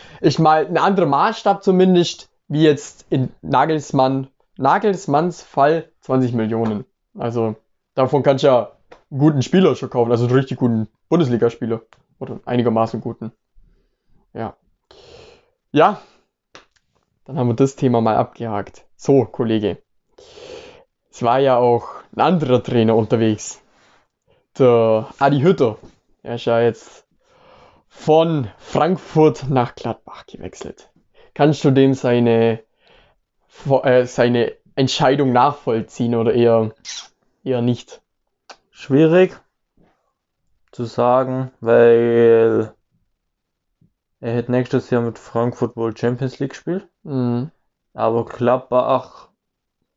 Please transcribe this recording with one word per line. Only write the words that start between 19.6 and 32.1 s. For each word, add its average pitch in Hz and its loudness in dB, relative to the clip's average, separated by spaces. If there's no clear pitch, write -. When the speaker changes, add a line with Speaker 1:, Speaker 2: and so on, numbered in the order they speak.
Speaker 1:
Es - -16
war 120 0
ja 135 2
auch 120 0
ein 110 -4
anderer 135 2
Trainer 113 2
unterwegs. 110 -2
Der 113 2
Adi 143 0
Hütter. 135 0
Er 120 -10
ist - -10
ja 117 2
jetzt - -4
von 156 0
Frankfurt 151 0
nach 127 -2
Gladbach - -12
gewechselt. - -18
Kannst 147 0
du 143 4
dem 135 4
seine, 117 0